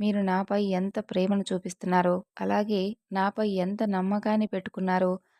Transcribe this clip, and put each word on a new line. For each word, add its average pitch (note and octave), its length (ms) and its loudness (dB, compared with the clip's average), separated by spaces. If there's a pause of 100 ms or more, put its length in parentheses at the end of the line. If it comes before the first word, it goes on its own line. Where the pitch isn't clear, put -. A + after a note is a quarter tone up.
మీరు G#3 200 2
నాపై F#3+ 420 0
ఎంత F#3+ 360 0
ప్రేమను G3 540 0
చూపిస్తున్నారో, F3+ 640 0 (260)
అలాగే G3+ 420 0 (300)
నాపై G3+ 420 0
ఎంత F#3+ 280 -2
నమ్మకాన్ని G#3 640 0
పెట్టుకున్నారో F#3 640 0 (280)